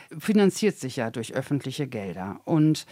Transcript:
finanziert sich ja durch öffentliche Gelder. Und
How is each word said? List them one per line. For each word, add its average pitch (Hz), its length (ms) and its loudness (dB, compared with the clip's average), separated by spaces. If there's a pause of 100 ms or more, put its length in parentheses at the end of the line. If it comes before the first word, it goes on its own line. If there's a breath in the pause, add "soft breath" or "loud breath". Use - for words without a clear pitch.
(180 loud breath)
finanziert 202 640 2
sich 127 160 -8
ja 113 160 -2
durch 117 240 -8
öffentliche 135 500 -4
Gelder. 98 600 -8
Und 156 460 4